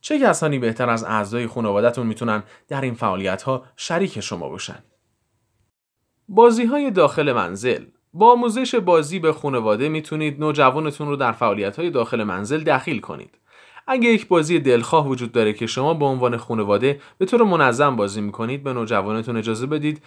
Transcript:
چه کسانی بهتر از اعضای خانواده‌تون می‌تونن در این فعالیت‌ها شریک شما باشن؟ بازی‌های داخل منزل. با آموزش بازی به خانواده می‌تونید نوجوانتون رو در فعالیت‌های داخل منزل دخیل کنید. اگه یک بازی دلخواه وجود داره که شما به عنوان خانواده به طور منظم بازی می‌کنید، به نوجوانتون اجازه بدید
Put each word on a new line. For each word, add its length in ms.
چه 180
کسانی 400
بهتر 300
از 140
اعضای 440
خانواده‌تون 600
می‌تونن 360
در 140
این 120
فعالیت‌ها 680
شریک 420
شما 300
باشن؟ 340
بازی‌های 640
داخل 400
منزل. 540
با 180
آموزش 440
بازی 440
به 140
خانواده 560
می‌تونید 500
نوجوانتون 680
رو 80
در 160
فعالیت‌های 580
داخل 340
منزل 400
دخیل 360
کنید. 360
اگه 180
یک 180
بازی 320
دلخواه 480
وجود 240
داره 220
که 140
شما 260
به 120
عنوان 320
خانواده 640
به 80
طور 180
منظم 520
بازی 260
می‌کنید، 420
به 100
نوجوانتون 640
اجازه 280
بدید 420